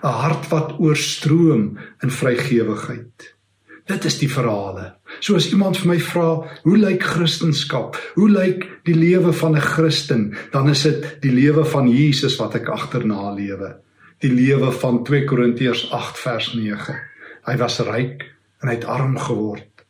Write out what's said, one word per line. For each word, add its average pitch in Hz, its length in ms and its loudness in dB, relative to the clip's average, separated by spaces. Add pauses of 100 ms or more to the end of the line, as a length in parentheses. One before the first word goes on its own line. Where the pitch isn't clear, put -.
'n 127 200 -2
hart 156 260 -2
wat 151 300 -2
oorstroom 151 960 2 (240)
in 127 100 -2
vrygewigheid. 117 1200 -2 (540)
Dit 196 160 -4
is 147 140 -2
die 147 100 0
verhale. 101 680 -4 (240)
So 208 160 0
as 165 140 2
iemand 190 280 2
vir - 100 0
my 175 120 2
vra, 165 480 -2 (160)
"Hoe 185 140 6
lyk 185 260 2
Christenskap? - 920 -2 (160)
Hoe 208 160 6
lyk 185 380 2 (160)
die 170 120 2
lewe 170 380 4
van 156 220 2
'n 139 60 2
Christen?" 123 760 0 (140)
Dan 139 180 2
is 139 140 2
dit - 380 -2
die 139 100 2
lewe 147 340 4
van 131 240 2
Jesus 139 480 2
wat 107 180 -6
ek - 140 -4
agterna 101 640 -4
lewe. 98 420 -8 (440)
Die 131 140 2
lewe 131 380 4
van 120 320 0
twee 139 220 0
Korintiërs 120 680 0
agt 120 280 -8
vers 117 340 -6
nege. 107 420 -6 (520)
Hy 127 100 -2
was 120 220 -2
ryk 117 460 -4 (360)
en 139 60 -4
hy 120 60 -2
het 117 120 -6
arm 131 320 -2
geword 104 720 -6